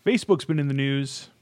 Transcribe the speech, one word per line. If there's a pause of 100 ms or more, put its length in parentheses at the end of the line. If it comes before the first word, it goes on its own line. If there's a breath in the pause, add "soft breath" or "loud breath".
Facebook's
been
in
the
news. (140)